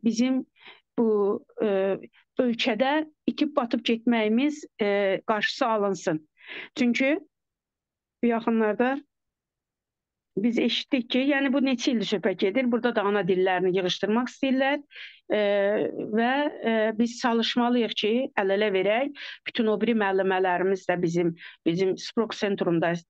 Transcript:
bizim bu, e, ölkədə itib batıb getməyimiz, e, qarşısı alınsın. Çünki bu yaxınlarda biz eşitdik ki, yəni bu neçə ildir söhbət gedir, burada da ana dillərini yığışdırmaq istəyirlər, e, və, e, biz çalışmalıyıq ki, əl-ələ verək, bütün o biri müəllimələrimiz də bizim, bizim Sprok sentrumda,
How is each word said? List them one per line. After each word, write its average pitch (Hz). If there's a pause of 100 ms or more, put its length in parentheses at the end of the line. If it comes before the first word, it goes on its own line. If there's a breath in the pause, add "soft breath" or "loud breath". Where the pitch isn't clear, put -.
bizim 254 (560 loud breath)
bu, 233 (540)
e, 196 (400 soft breath)
ölkədə 247 (340)
itib 294
batıb 240
getməyimiz, 233 (180)
e, 202
qarşısı 220
alınsın. 196 (460 loud breath)
Çünki 262 (1040)
bu 240
yaxınlarda 233 (1400)
biz 220
eşitdik -
ki, 254 (100)
yəni 277
bu 277
neçə 262
ildir 202
söhbət 190
gedir, 233
burada 240
da 208
ana 202
dillərini 185
yığışdırmaq 196
istəyirlər, 269 (460 loud breath)
e, 214 (680)
və, 226 (280)
e, 226 (200)
biz 226
çalışmalıyıq 233
ki, 208 (220)
əl-ələ 202
verək, 220 (240 loud breath)
bütün 220
o 214
biri 226
müəllimələrimiz 190
də 180
bizim, 170 (300 loud breath)
bizim 185
Sprok -
sentrumda, 180 (180)